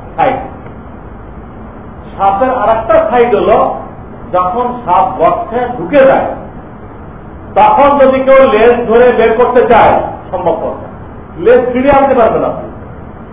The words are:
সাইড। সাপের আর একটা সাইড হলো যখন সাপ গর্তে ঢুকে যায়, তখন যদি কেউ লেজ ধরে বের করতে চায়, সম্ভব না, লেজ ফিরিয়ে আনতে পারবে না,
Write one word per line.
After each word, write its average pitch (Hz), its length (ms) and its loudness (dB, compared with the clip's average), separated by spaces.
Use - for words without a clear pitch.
সাইড। 165 180 0
সাপের 196 320 0
আর 226 200 0
একটা 226 260 0
সাইড 240 400 2
হলো 220 400 2
যখন 185 400 -2
সাপ 185 200 0
গর্তে 190 500 -2
ঢুকে 262 280 2
যায়, - 300 0
তখন 277 420 4
যদি 262 220 4
কেউ 262 320 6
লেজ 233 360 2
ধরে 240 260 4
বের 220 240 2
করতে 247 240 4
চায়, 220 320 4
সম্ভব 170 420 -4
না, - 140 -14
লেজ 240 360 2
ফিরিয়ে 262 180 0
আনতে 277 240 2
পারবে - 240 2
না, - 80 -2